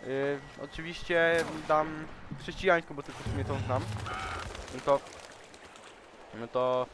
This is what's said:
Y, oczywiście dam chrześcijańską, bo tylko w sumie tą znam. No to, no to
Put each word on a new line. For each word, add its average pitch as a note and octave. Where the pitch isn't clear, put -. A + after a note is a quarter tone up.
Y, C#3
oczywiście E3
dam D#3
chrześcijańską, E3+
bo C#3
tylko -
w -
sumie C#3
tą C#3
znam. B2+
No B2+
to, C#3
no A#2
to B2+